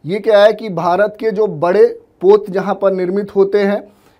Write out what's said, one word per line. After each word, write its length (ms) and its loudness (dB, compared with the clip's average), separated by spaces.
ये 160 -6
क्या 220 4
है 120 6
कि 160 -10
भारत 500 -2
के 120 -2
जो 140 -2
बड़े 400 2
पोत 280 4
जहाँ 240 -4
पर 180 0
निर्मित 440 -6
होते 240 0
हैं, 220 -2